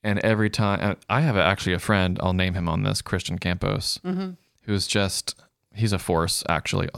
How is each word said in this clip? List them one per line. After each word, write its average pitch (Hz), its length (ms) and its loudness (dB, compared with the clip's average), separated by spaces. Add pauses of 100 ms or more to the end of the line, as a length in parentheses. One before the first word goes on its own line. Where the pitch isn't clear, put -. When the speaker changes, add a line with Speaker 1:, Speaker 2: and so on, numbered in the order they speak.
Speaker 1:
And 104 180 0
every 107 300 2
time, 101 320 0
uh, 101 120 0 (140)
I 123 120 2
have 143 160 2
actually 92 380 2
a 85 40 -2
friend, 92 420 2
I'll 92 120 0
name 92 220 0
him 85 140 -2
on 87 140 0
this, 98 180 0
Christian - 380 -4
Campos, 95 680 -2
Speaker 2:
Mm-hmm. 185 260 -4 (320)
Speaker 1:
who's 101 260 -2
just, - 480 -2 (380)
he's 104 180 0
a 92 80 0
force, 82 480 0
actually, 85 500 0